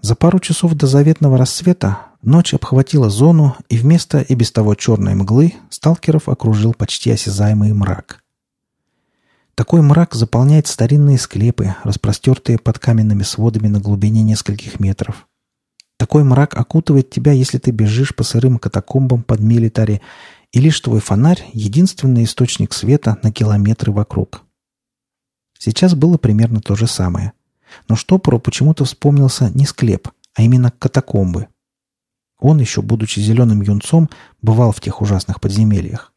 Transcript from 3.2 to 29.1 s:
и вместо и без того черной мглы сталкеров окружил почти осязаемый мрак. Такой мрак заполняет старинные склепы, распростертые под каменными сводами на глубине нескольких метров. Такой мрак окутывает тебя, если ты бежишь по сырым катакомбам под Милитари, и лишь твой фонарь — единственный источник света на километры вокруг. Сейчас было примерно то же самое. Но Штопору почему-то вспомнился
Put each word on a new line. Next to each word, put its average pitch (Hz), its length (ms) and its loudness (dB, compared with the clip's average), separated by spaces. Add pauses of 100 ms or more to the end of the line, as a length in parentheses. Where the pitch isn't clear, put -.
и 117 80 0
вместо 147 420 2
и 135 160 -2
без 117 160 -2
того 107 240 0
черной 98 400 0
мглы 113 380 2 (160)
сталкеров - 580 -2
окружил 113 460 0
почти - 380 -4
осязаемый 104 600 0
мрак. 98 500 -4 (1300)
Такой 165 260 2
мрак 151 320 4
заполняет 131 540 2
старинные 143 500 2
склепы, 101 580 -2 (100)
распростертые 107 720 -2
под - 220 -4
каменными 107 440 0
сводами 107 460 -2
на 104 100 0
глубине 104 440 0
нескольких - 580 -4
метров. - 440 -6 (720)
Такой 147 300 2
мрак 135 320 2
окутывает 139 520 0
тебя, 131 220 0
если 131 260 0
ты 123 140 -2
бежишь 110 420 -2
по - 100 -6
сырым 120 360 0
катакомбам 123 640 -2
под 117 160 -2
Милитари, 110 640 0 (500)
и 120 80 0
лишь 151 220 2
твой 113 180 0
фонарь — 127 540 0
единственный 120 720 0
источник - 480 -4
света 117 500 0
на 110 80 2
километры 104 600 0
вокруг. - 500 -6 (1120)
Сейчас 175 380 0
было 156 220 2
примерно 113 420 0
то 101 160 -4
же 110 120 -2
самое. 92 440 -4 (560)
Но 113 80 2
Штопору 151 440 0
почему-то 143 460 0
вспомнился 135 680 0